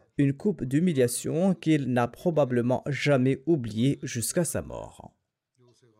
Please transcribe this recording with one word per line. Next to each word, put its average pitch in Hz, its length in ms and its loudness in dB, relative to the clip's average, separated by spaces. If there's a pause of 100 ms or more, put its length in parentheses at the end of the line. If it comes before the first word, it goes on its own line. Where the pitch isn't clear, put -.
(180)
une 139 160 2
coupe 170 300 -2
d'humiliation 147 880 0
qu'il 143 380 0
n'a 120 140 2
probablement 127 800 0
jamais 135 600 2
oubliée 120 560 0
jusqu'à 123 420 -4
sa 107 160 -4
mort. 58 540 -14 (840)